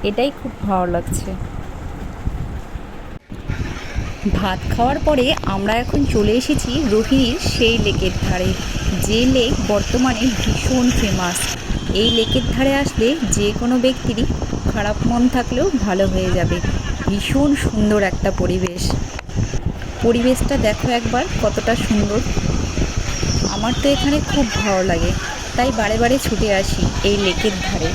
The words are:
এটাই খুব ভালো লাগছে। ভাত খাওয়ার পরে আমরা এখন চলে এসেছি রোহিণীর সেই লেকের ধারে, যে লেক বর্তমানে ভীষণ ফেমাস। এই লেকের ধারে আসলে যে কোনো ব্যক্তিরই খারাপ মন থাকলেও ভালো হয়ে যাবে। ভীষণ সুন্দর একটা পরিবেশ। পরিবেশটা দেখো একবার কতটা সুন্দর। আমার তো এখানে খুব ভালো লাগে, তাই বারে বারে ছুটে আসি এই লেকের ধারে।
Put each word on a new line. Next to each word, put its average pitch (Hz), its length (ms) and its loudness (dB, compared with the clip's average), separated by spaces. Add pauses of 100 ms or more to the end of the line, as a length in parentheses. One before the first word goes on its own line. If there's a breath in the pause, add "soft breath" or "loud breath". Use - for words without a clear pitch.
এটাই 233 360 0
খুব 247 120 -8 (140)
ভালো 190 280 0
লাগছে। - 360 -2 (3000)
ভাত 185 220 0 (140)
খাওয়ার 262 340 2
পরে 277 180 4 (300)
আমরা 202 180 0 (100)
এখন - 160 0 (140)
চলে 208 280 4
এসেছি 254 300 -2 (220)
রোহিণীর 247 440 2 (180)
সেই 233 300 2
লেকের 190 280 0 (120)
ধারে, 180 240 0 (560)
যে 214 140 2 (160)
লেক 247 180 2 (140)
বর্তমানে 220 560 0 (180)
ভীষণ - 440 2 (120)
ফেমাস। 190 420 0 (600)
এই 226 160 4
লেকের 226 360 2
ধারে 269 220 2
আসলে 269 320 2 (280)
যে 202 120 2 (120)
কোনো 240 160 0 (100)
ব্যক্তিরই 254 400 0 (460)
খারাপ 208 260 -2 (100)
মন 240 140 2 (140)
থাকলেও 254 320 0 (180)
ভালো 196 220 2
হয়ে 185 300 2
যাবে। 170 200 2 (500)
ভীষণ 269 420 2 (160)
সুন্দর 214 340 2 (120)
একটা - 180 0 (120)
পরিবেশ। 180 420 0 (1200)
পরিবেশটা 240 540 2
দেখো 214 300 0 (120)
একবার 240 260 0 (160)
কতটা 220 320 0 (120)
সুন্দর। 208 340 2 (1400)
আমার 220 260 0
তো - 40 0 (100)
এখানে 277 220 2 (140)
খুব 277 140 2 (160)
ভালো 202 220 0
লাগে, 175 280 0 (440)
তাই 247 140 2 (100)
বারে 214 220 0
বারে 240 240 4
ছুটে 220 220 0 (140)
আসি 196 220 0 (260)
এই 202 80 4
লেকের 196 380 0 (100)
ধারে। 175 300 -2